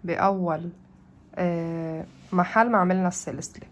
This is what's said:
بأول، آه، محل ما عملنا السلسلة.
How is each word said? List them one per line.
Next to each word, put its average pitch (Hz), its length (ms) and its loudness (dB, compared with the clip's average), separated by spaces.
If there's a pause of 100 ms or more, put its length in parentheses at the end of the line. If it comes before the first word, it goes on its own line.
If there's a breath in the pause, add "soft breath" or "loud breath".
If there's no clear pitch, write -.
بأول، 175 640 0 (640)
آه، 165 680 -4 (280)
محل 220 380 4
ما 220 80 4
عملنا 185 300 2
السلسلة. - 640 -8